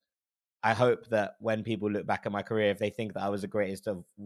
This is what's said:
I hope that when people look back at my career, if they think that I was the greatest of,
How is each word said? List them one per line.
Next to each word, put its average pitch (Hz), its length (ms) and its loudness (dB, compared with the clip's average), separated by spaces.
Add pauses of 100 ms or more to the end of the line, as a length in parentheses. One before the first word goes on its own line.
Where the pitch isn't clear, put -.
(680)
I 113 60 6
hope 117 360 4
that 104 320 0
when 110 220 0
people 104 280 -2
look 101 160 -2
back 98 180 -2
at 104 80 -4
my 101 80 -2
career, 107 300 2
if 98 80 0
they 104 100 0
think 107 240 -6
that 95 100 -6
I 101 60 0
was 101 140 -2
the 101 40 -6
greatest 98 400 -2
of, 92 160 -4 (240)